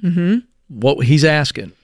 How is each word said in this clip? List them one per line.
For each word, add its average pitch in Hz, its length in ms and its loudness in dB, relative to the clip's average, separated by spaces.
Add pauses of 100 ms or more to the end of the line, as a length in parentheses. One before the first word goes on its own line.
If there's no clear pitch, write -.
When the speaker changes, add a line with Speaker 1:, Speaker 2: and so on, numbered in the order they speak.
Speaker 1:
Mm-hmm. 175 360 0 (300)
Speaker 2:
what 127 380 -2
he's 143 180 4
asking, 147 480 -2 (120)